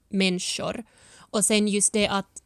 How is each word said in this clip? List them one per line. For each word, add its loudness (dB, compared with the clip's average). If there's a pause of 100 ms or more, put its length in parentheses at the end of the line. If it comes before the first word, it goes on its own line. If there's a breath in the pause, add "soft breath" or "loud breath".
människor. -2 (340 soft breath)
Och -2
sen 2
just 0
det 2
att, -4